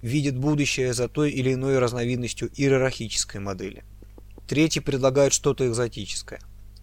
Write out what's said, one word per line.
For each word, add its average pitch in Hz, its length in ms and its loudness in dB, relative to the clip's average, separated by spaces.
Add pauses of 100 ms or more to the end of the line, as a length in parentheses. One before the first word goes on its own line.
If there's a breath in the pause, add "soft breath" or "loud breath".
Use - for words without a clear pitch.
видят 135 340 0
будущее 135 560 2
за 120 140 0
той 147 240 0
или 131 220 0
иной 131 260 2
разновидностью 120 760 0
иерархической 131 840 0
модели. 98 420 -8 (640)
Третьи 151 320 2
предлагают 135 540 4
что-то 135 340 2
экзотическое. 113 720 -4 (440)